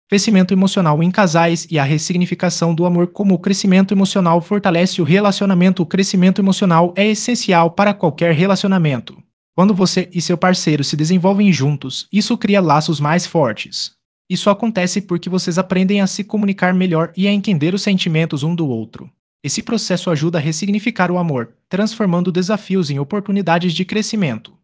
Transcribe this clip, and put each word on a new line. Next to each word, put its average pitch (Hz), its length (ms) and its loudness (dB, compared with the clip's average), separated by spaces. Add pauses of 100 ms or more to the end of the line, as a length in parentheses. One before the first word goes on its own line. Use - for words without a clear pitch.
Crescimento 190 420 2
emocional 185 500 2
em 175 100 2
casais 170 580 0
e 156 100 -2
a 139 40 2
ressignificação 170 920 -2
do 170 100 0
amor. 175 220 2
Como 196 280 0
o 165 40 0
crescimento 196 520 2
emocional 190 480 2
fortalece 180 640 0
o 156 40 0
relacionamento. 190 760 2
O 156 40 0
crescimento 190 560 2
emocional 180 540 2
é 196 120 2
essencial 202 640 2
para 202 220 2
qualquer 170 420 0
relacionamento. 180 800 0 (380)
Quando 196 180 4
você 180 400 0
e 175 80 -4
seu 175 160 -2
parceiro 165 460 0
se - 120 -4
desenvolvem 185 560 2
juntos, 135 600 -4
isso 214 260 0
cria 202 240 2
laços 156 380 2
mais 160 260 0
fortes. - 680 -4 (360)
Isso 185 220 0
acontece 196 500 -2
porque 180 280 -6
vocês 180 280 -2
aprendem 185 440 0
a 196 40 2
se 202 180 -4
comunicar 196 520 -2
melhor 170 420 0
e 196 100 0
a 202 40 2
entender 185 420 0
os 202 80 -2
sentimentos 165 640 -2
um 165 100 -2
do 165 140 -2
outro. 117 420 -8 (340)
Esse 147 200 -6
processo 185 480 -4
ajuda 165 260 -2
a 147 40 -2
ressignificar 180 680 -4
o 180 80 -2
amor, 143 360 -4 (140)
transformando 185 640 -2
desafios 185 600 -2
em 139 80 -4
oportunidades 180 720 -2
de 185 100 -2
crescimento. 185 720 -4 (100)